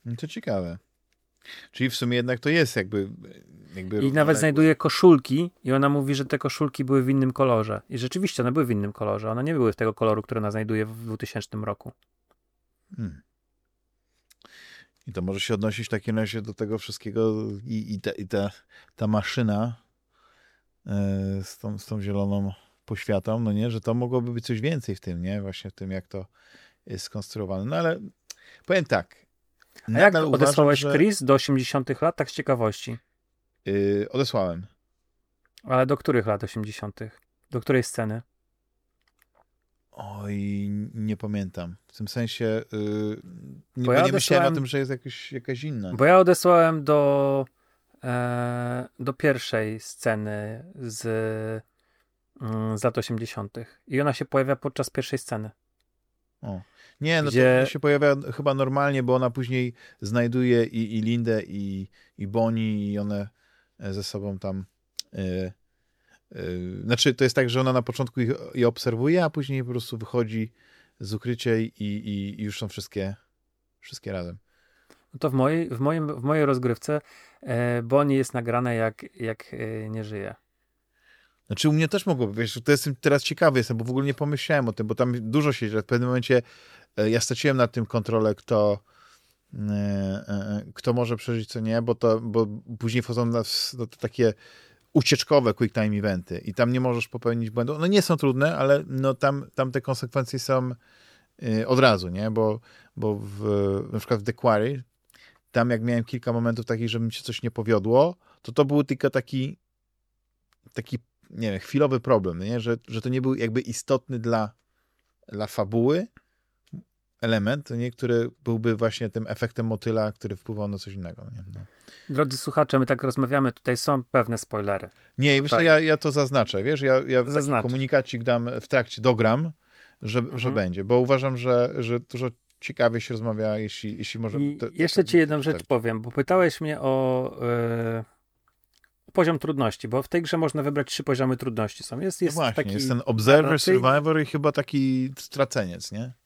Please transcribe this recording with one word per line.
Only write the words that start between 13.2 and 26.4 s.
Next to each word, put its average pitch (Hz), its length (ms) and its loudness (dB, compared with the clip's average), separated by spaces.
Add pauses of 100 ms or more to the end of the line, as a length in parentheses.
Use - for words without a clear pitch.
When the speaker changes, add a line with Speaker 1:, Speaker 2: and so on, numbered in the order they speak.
Speaker 1:
I 117 60 -12
to 92 100 -6
może 98 180 -4
się 117 140 -2
odnosić 104 320 -4
w - 40 -12
takim 110 280 -2
razie 107 240 -4
do 104 120 -12
tego 107 240 -4
wszystkiego 110 560 -2 (320)
i, 110 280 -6
i, 92 60 -6
ta, - 100 -4
i - 180 -8
ta, 101 220 0 (460)
ta 110 100 -2
maszyna, 107 680 0 (1120)
e, - 60 -6 (520)
z - 140 -16
tą, 104 200 -8
z - 80 -16
tą 107 160 -6
zieloną 101 500 -2 (320)
poświatą, 110 560 -2
no 110 120 0
nie? 110 180 0
Że 113 100 -4
to 113 140 -2
mogłoby 123 380 0
być 117 140 -6
coś 113 140 -2
więcej 131 360 -4
w - 40 -20
tym, 87 220 -6
nie? 98 200 -4
Właśnie 98 280 -10
w - 40 -20
tym, 95 160 -10
jak 95 160 -6
to 92 200 -10 (600)